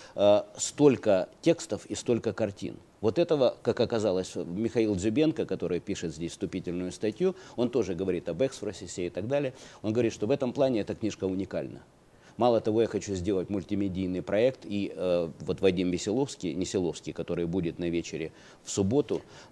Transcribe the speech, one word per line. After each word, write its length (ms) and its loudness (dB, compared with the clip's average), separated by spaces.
э, 260 6
столько 720 4
текстов 440 0
и 100 -8
столько 380 0
картин. 420 -4
Вот 180 2
этого, 420 4
как 180 0
оказалось, 560 0
Михаил 600 0
Дзюбенко, 500 2
который 340 -2
пишет 360 -6
здесь 160 -6
вступительную 600 -6
статью, 440 -2
он 140 0
тоже 260 0
говорит 320 -2
об 160 -6
эксфросисе 640 -6
и 40 -4
так 180 -6
далее. 260 -2
Он 120 -2
говорит, 200 2
что 140 -2
в 40 0
этом 200 0
плане 300 2
эта 140 -4
книжка 300 -4
уникальна. 560 -4
Мало 220 4
того, 220 2
я 60 4
хочу 280 -4
сделать 340 -2
мультимедийный 720 -2
проект, 440 0
и, 280 -4
э, 360 0
вот 220 -4
Вадим 300 4
Веселовский, 640 -2
не 120 -2
Селовский, 480 -4
который 320 -4
будет 340 -2
на 100 -2
вечере 440 -4
в 60 -12
субботу, 500 0